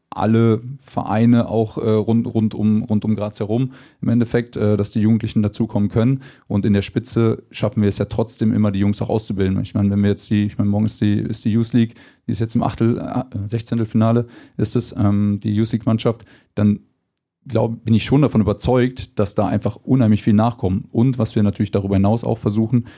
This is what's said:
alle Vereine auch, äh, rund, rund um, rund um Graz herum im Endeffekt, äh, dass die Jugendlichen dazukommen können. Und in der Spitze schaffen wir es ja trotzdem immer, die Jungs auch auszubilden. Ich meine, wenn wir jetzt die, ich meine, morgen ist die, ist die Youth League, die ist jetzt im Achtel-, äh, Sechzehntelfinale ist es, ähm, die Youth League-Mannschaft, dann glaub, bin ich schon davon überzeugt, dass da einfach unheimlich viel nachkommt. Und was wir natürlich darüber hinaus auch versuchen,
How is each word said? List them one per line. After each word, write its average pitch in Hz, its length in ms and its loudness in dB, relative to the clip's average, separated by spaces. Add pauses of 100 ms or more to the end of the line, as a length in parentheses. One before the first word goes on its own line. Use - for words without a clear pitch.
(120)
alle 113 480 2 (200)
Vereine 117 680 2
auch, 110 300 -2
äh, 113 100 -2
rund, 110 380 2
rund 110 280 0
um, 107 280 0
rund 107 220 -2
um 110 100 0
Graz 104 240 -6
herum 117 340 -2 (280)
im - 80 -2
Endeffekt, 117 480 0
äh, 104 200 2
dass 101 140 -2
die 113 100 -2
Jugendlichen 107 420 0
dazukommen 104 460 -2
können. 131 340 0 (260)
Und 98 160 -2
in 104 80 2
der 101 100 2
Spitze 113 720 -2
schaffen 107 300 -2
wir 101 60 4
es 98 100 -2
ja 101 80 0
trotzdem 113 460 -2
immer, 107 200 2
die 98 80 -2
Jungs 101 220 0
auch 107 60 -6
auszubilden. 98 520 -2
Ich 104 140 -8
meine, 101 160 2
wenn 101 120 0
wir 101 80 4
jetzt - 200 -4
die, 104 160 2
ich - 120 -8
meine, 101 120 0
morgen 104 160 0
ist - 140 -6
die, 104 140 2
ist 110 300 -6
die 113 60 0
Youth 113 220 0
League, 117 220 2 (320)
die - 60 -4
ist 95 80 -4
jetzt 113 160 -4
im 123 60 0
Achtel-, - 360 0
äh, 104 500 -6
Sechzehntelfinale 117 760 0 (300)
ist - 180 -2
es, 120 220 -2
ähm, 101 460 0
die 107 120 -2
Youth 110 180 0
League-Mannschaft, 113 520 -2 (320)
dann 104 240 2 (640)
glaub, 117 380 -2
bin 113 100 2
ich 104 100 2
schon 135 160 2
davon 127 220 2
überzeugt, 123 760 0
dass 101 160 0
da 104 120 0
einfach - 300 -2
unheimlich 110 460 2
viel 110 120 4
nachkommt. 107 580 0
Und 123 260 2
was 113 160 -2
wir 110 80 2
natürlich 101 280 0
darüber 98 260 0
hinaus 101 260 2
auch 113 140 -2
versuchen, 110 500 0 (120)